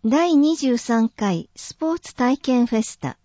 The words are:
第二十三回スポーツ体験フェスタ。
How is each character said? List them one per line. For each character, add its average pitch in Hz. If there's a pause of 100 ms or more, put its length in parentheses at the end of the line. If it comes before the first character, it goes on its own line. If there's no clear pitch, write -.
第 311
二 302
十 254
三 226
回 190
ス -
ポ 320
ー 349
ツ -
体 254
験 247
フ 233
ェ 220
ス -
タ。 131